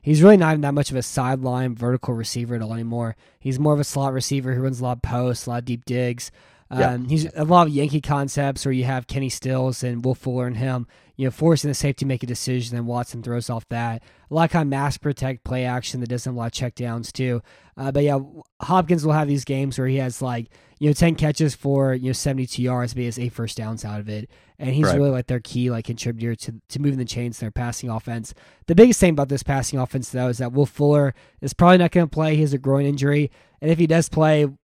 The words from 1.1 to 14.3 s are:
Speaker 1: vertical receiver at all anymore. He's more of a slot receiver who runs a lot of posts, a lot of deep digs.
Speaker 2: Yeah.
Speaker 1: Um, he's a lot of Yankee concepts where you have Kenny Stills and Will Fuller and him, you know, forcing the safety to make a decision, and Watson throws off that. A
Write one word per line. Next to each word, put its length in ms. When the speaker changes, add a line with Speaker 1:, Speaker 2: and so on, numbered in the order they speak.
Speaker 1:
vertical 400
receiver 400
at 80
all 100
anymore. 420
He's 200
more 140
of 60
a 40
slot 280
receiver 440
who 80
runs 180
a 20
lot 140
of 60
posts, 420
a 60
lot 80
of 60
deep 200
digs. 460
Speaker 2:
Yeah. 200
Speaker 1:
Um, 140
he's 300
a 100
lot 220
of 60
Yankee 280
concepts 640
where 80
you 120
have 220
Kenny 220
Stills 540
and 200
Will 120
Fuller 320
and 100
him, 300
you 100
know, 60
forcing 380
the 60
safety 240
to 80
make 160
a 40
decision, 480
and 120
Watson 340
throws 300
off 180
that. 340
A 40